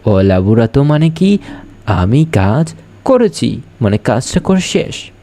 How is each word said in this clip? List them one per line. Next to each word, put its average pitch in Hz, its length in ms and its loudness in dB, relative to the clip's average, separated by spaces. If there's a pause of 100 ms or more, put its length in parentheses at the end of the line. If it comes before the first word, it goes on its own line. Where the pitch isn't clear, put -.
ও 98 160 4
লাভুরাতো 104 600 2
মানে 151 280 2
কি? 190 280 0 (480)
আমি 104 460 0
কাজ 110 420 0 (300)
করেছি, 170 560 0 (200)
মানে 104 180 0
কাজটা 127 420 -2
করা 190 200 0
শেষ। - 500 -6 (120)